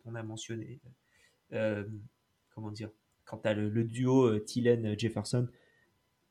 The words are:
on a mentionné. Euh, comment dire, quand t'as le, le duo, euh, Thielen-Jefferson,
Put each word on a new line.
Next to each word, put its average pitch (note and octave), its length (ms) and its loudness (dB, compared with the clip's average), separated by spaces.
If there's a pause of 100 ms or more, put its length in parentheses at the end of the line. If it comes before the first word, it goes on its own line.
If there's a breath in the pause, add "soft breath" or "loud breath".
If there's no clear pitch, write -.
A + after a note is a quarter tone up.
on A#2 100 -10
a A2+ 80 -8
mentionné. A2 560 -10 (720)
Euh, G#2+ 300 -2 (680)
comment G#2+ 180 -10
dire, A2 180 -10 (360)
quand - 120 -12
t'as G#2+ 160 0
le, G#2 160 0
le A#2 140 2
duo, B2+ 420 4
euh, G#2+ 140 4
Thielen-Jefferson, A2+ 1080 0 (840 soft breath)